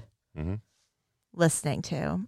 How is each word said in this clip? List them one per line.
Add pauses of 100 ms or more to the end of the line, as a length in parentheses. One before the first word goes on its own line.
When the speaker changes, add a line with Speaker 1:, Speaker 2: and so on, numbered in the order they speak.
(380)
Speaker 1:
Mm-hmm. (800)
Speaker 2:
listening
to."